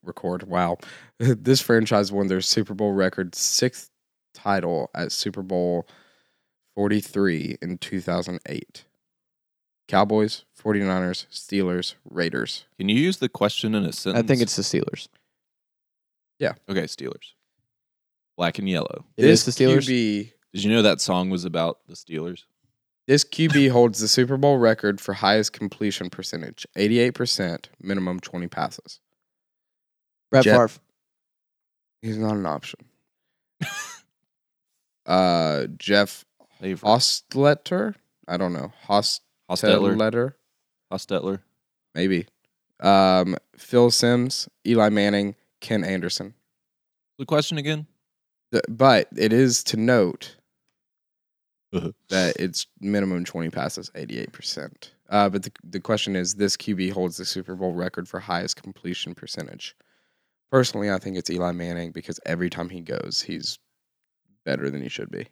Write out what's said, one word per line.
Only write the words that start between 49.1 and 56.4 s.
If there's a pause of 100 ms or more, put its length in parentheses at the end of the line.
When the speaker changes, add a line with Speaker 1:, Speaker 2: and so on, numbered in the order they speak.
Speaker 1:
it
is
to
note (1400)
Speaker 2:
Uh-huh. (180)
Speaker 1:
that
it's (140)
minimum
twenty
passes,
eighty-eight
percent. (160)
Uh,
but
the, (160)
the
question
is,
this